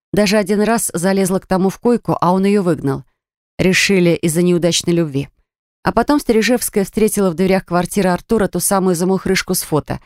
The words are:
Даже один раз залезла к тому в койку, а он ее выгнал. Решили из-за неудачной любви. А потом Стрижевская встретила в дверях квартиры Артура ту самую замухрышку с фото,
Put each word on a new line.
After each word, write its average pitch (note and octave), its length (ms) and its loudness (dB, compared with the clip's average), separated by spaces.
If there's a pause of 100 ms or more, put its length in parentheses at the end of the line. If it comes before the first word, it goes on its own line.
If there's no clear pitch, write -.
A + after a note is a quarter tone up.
(120)
Даже G3+ 240 2
один G#3 260 0
раз A3 320 0
залезла F#3+ 440 0
к - 80 -8
тому F#3+ 240 0
в - 80 -8
койку, A#3 420 0
а E3+ 120 2
он F#3+ 120 2
ее G3+ 180 2
выгнал. C#3 420 -2 (540)
Решили F3+ 520 2
из-за E3 320 0
неудачной F3 500 0
любви. D3 360 -2 (540)
А F#3+ 100 -2
потом C#4+ 280 0
Стрижевская A3 640 0
встретила G#3 460 0
в D#3+ 40 -4
дверях F#3 300 0
квартиры F3+ 460 -2
Артура F#3+ 380 -2
ту F3+ 120 -6
самую F#3+ 340 0
замухрышку F#3 600 -2
с - 80 -4
фото, - 440 -4